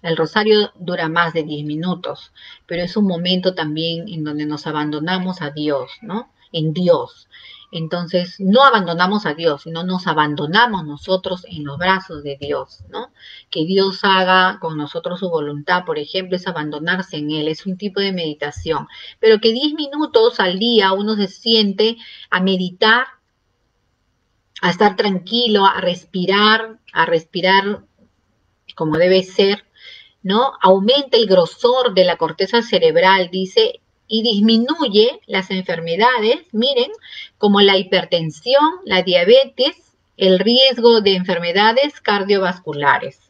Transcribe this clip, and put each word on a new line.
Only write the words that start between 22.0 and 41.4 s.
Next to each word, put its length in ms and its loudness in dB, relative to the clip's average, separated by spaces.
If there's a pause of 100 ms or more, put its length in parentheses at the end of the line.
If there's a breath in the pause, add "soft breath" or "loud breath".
a 100 -2
meditar, 680 2 (1600)
a 80 0
estar 260 2
tranquilo, 680 0
a 160 2
respirar, 1000 0 (140)
a 120 2
respirar 760 0 (920)
como 220 -2
debe 260 4
ser, 420 -2 (580 loud breath)
¿no? 380 0
Aumenta 560 4
el 100 2
grosor 680 2
de 120 4
la 120 0
corteza 440 -2
cerebral, 680 2
dice, 520 -2 (260)
y 160 -2
disminuye 1040 2
las 260 -4
enfermedades, 1040 0
miren, 380 -2 (460 loud breath)
como 240 4
la 160 6
hipertensión, 840 0 (220)
la 180 0
diabetes, 720 2 (400)
el 240 4
riesgo 600 4
de 140 2
enfermedades 840 0